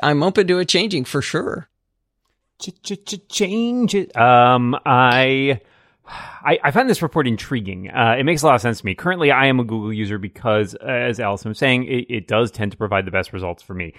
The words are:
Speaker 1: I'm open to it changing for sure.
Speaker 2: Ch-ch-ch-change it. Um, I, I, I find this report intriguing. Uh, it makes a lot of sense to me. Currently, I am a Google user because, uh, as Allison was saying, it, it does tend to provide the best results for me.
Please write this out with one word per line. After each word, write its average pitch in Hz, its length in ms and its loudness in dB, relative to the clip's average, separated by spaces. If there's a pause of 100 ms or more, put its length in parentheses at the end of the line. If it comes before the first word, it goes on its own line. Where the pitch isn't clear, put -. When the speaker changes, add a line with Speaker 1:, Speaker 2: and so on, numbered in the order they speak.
Speaker 1:
I'm 147 180 2
open 190 260 2
to 180 120 2
it 180 100 -2
changing 185 360 0
for 139 160 -4
sure. - 480 -6 (920)
Speaker 2:
Ch-ch-ch-change 208 1300 -4
it. 190 220 -4
Um, 123 580 6 (100)
I, 131 760 2 (440)
I, - 560 -4
I 143 100 2
find 247 180 2
this 202 120 0
report 156 240 -2
intriguing. 98 640 -6
Uh, 117 300 2
it 135 60 0
makes 151 180 0
a - 20 2
lot 139 100 6
of 120 60 0
sense 117 200 -2
to - 40 -10
me. 95 80 -2
Currently, 170 380 0
I 131 140 4
am 131 160 4
a - 20 -2
Google 110 300 -4
user 104 240 -4
because, 104 580 -2
uh, 110 120 -14
as 123 340 -2
Allison 101 300 -4
was 208 60 -10
saying, 127 280 0
it, 123 240 -4
it 117 180 -8
does 110 240 0
tend 104 220 -6
to - 40 -18
provide 98 280 -2
the 90 60 -8
best 92 200 -4
results 90 320 -8
for 98 100 -16
me. 87 240 -10